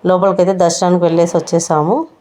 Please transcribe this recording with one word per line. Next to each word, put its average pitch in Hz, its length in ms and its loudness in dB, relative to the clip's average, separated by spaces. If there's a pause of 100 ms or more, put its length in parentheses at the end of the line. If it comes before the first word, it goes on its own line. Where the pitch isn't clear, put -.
లోపలికైతే 185 540 2
దర్శనానికి 175 440 0
వెళ్ళేసి 170 320 0
వచ్చేసాము. 170 580 -2 (240)